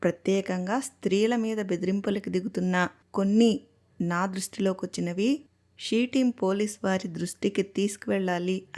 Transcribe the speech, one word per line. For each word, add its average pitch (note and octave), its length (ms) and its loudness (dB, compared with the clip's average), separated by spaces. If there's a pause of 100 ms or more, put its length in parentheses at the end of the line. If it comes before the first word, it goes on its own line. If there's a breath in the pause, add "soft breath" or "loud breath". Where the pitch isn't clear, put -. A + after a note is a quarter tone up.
ప్రత్యేకంగా F#3 760 0
స్త్రీల G#3+ 560 0
మీద A3 260 -2
బెదిరింపులకు F#3+ 680 -2
దిగుతున్న F3+ 600 0 (260)
కొన్ని G#3+ 460 4 (400)
నా F3 260 0
దృష్టిలోకి F#3 580 -2
వచ్చినవి F3+ 560 -2 (400)
షీ A#3 260 0
టీమ్ B3+ 260 2 (100)
పోలీస్ G3+ 420 0
వారి F#3+ 240 0
దృష్టికి E3+ 540 -2
తీసుకువెళ్ళాలి F#3+ 1000 -2 (160)